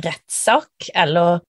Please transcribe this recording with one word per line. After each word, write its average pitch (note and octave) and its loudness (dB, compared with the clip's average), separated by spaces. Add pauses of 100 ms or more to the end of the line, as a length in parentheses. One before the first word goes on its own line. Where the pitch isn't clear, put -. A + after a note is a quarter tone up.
rettssak - -4
eller, E3+ 2